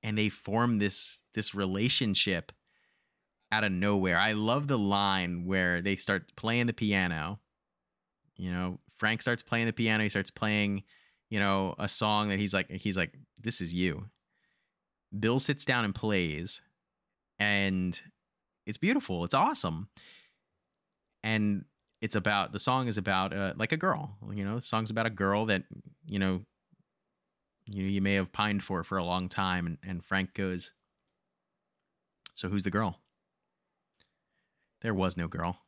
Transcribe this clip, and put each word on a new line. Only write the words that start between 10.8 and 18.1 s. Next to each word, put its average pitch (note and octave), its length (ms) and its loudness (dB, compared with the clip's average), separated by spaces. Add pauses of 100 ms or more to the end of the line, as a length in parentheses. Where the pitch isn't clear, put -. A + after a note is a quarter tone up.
you G#2+ 100 -2
know, G2 380 0
a G#2 100 -4
song G#2 420 2
that G2 100 0
he's G#2 140 0
like, F#2 180 0
he's F#2 260 -4
like, E2+ 160 -2 (260)
"This G#2 220 -2
is E2+ 100 -4
you." F2+ 380 0 (1080)
Bill A2+ 220 2
sits C#3 260 0
down B2 200 2
and G2 80 -2
plays, E2+ 680 -2 (800)
and G2 600 2 (680)